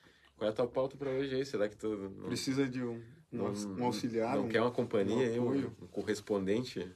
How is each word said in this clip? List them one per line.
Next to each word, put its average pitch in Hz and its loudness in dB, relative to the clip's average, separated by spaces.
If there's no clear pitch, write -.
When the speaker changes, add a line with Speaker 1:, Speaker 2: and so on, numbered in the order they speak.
Speaker 1:
qual 107 2
é 110 2
a - -4
tua 123 2
pauta 131 0
pra 139 -4
hoje 135 0
aí? 131 2
Será 104 0
que - -8
tu 110 -2
não, 98 -4
Speaker 2:
Precisa 131 2
de 127 -2
um, 117 -4
um - -4
Speaker 1:
não, 98 0
Speaker 2:
aux-, 104 -2
um 101 -2
auxiliar, 113 0
Speaker 1:
não - 2
Speaker 2:
um, 117 -2
Speaker 1:
quer 110 4
uma 120 4
companhia 113 2
Speaker 2:
um 127 4
Speaker 1:
aí, 117 2
um, 120 2
Speaker 2:
apoio?" 135 0
Speaker 1:
um 90 -16
correspondente 98 0